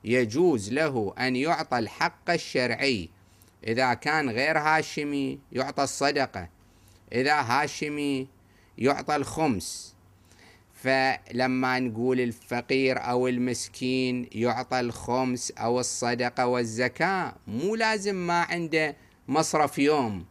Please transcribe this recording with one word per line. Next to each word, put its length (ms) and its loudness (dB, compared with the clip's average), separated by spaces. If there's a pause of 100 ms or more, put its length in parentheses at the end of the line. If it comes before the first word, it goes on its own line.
يجوز 680 2
له 460 0
أن 180 0
يعطى 420 0
الحق 520 -2
الشرعي، 760 0 (580)
إذا 280 2
كان 360 0
غير 280 0
هاشمي 800 0 (140)
يعطى 300 -2
الصدقة، 680 -2 (640)
إذا 280 2
هاشمي 880 0 (500)
يعطى 380 0
الخمس. 800 -2 (800)
فلما 1040 0
نقول 400 0
الفقير 920 0
أو 180 2
المسكين 1040 -2
يعطى 480 0
الخمس 680 -2
أو 300 0
الصدقة 640 0
والزكاة، 880 0 (120)
مو 280 -2
لازم 400 0
ما 280 0
عنده 540 0 (320)
مصرف 500 2
يوم 520 2